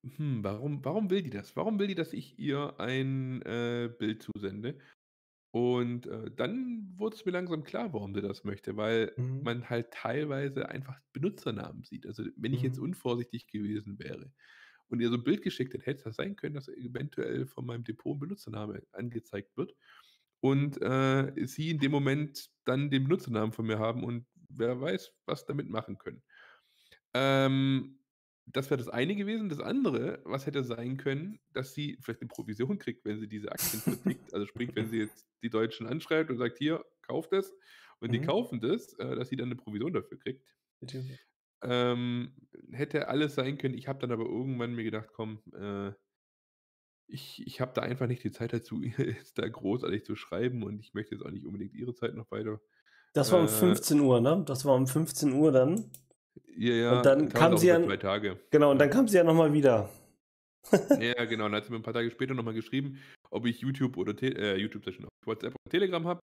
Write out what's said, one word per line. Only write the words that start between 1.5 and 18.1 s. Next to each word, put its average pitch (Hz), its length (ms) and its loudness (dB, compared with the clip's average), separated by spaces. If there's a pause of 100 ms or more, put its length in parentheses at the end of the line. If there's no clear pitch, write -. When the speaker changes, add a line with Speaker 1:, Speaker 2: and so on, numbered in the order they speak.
Speaker 1:
Warum 208 220 0
will 202 80 2
die, 196 80 -2
dass 160 180 -4
ich - 260 -12
ihr 143 420 -4
ein, 131 640 -2
äh, 120 560 -2
Bild 107 240 -2
zusende?“ 104 560 -8 (760)
Und, 120 540 0
äh, 110 260 -10
dann 226 680 -6
wurde 214 180 -4
es - 100 -20
mir 185 60 -2
langsam 175 320 -4
klar, - 300 -6
warum 101 200 -6
sie 101 80 -2
das 98 220 -6
möchte, 101 320 -6
weil 113 400 0
Speaker 2:
Mhm. 131 280 -4
Speaker 1:
man 117 260 -4
halt 117 220 -4
teilweise 139 800 -4
einfach 131 300 -12 (120)
Benutzernamen 127 720 -6
sieht. - 220 -14
Also, 104 180 -8 (120)
wenn 120 180 -2
ich 127 80 -2
jetzt 131 160 -2
Speaker 2:
Mhm. - 20 -8
Speaker 1:
unvorsichtig 120 680 -4
gewesen 104 520 -6
wäre - 320 -12 (560)
und 123 120 -4
ihr 117 100 2
so 120 60 2
'n 120 80 -2
Bild 175 180 2
geschickt - 320 -4
hätte, - 120 -8
hätte 135 140 -6
es - 60 -20
ja 113 60 -8
sein 202 240 -6
können, 151 200 -8
dass 135 120 -12
eventuell 127 800 -6
von 123 180 -10
meinem 120 180 -8
Depot 147 320 -8